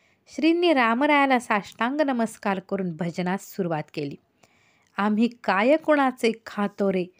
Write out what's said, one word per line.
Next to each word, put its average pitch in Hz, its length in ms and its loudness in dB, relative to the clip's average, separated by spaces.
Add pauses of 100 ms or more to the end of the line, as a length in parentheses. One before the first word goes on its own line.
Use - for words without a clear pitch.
(280)
श्रींनी 330 460 2
रामरायाला 269 680 4
साष्टांग 233 640 -4
नमस्कार 226 580 -2
करून 185 360 -6
भजनास 180 600 -6
सुरुवात 165 280 -4 (100)
केली. 143 220 -8 (840)
"आम्ही 214 320 2 (140)
काय 220 340 2
कुणाचे 269 540 0 (140)
खातो 202 480 -2
रे, 185 120 0 (140)